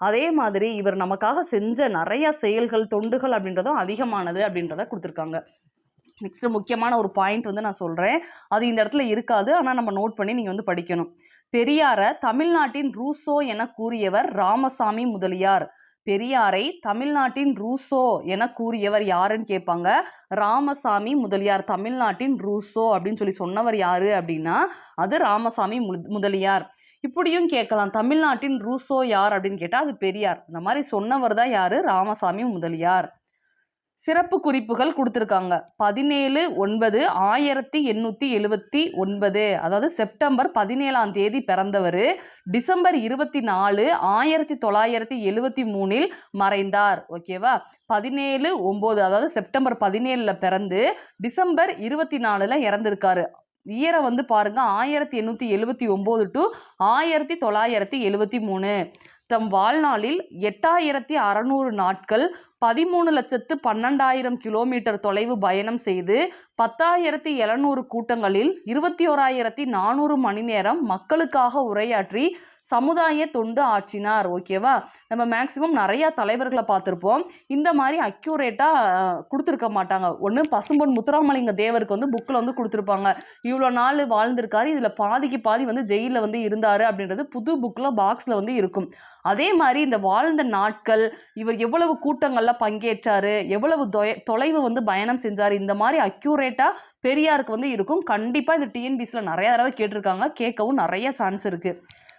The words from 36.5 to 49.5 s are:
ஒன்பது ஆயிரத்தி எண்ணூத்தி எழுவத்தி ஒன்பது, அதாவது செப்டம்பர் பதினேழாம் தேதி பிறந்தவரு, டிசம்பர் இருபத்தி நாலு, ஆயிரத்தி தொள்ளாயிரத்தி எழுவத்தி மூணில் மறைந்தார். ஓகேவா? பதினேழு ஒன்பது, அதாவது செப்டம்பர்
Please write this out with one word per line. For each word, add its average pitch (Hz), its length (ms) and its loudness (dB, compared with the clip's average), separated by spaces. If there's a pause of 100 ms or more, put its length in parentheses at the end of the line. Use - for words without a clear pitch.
ஒன்பது 214 440 2 (300)
ஆயிரத்தி 269 480 0 (120)
எண்ணூத்தி 220 360 -2 (100)
எழுவத்தி 208 460 0 (200)
ஒன்பது, 202 400 0 (220)
அதாவது 208 260 0
செப்டம்பர் 262 640 0
பதினேழாம் 240 600 0
தேதி 202 360 0
பிறந்தவரு, 190 580 2 (480)
டிசம்பர் 359 420 2 (100)
இருபத்தி 277 440 -2
நாலு, 202 340 2 (300)
ஆயிரத்தி 311 420 2
தொள்ளாயிரத்தி 226 600 0 (120)
எழுவத்தி 254 360 -2
மூணில் 202 420 0 (320)
மறைந்தார். 196 640 2 (140)
ஓகேவா? 190 380 -2 (380)
பதினேழு 269 560 -2 (220)
ஒன்பது, 208 380 0
அதாவது 220 280 2
செப்டம்பர் 240 480 0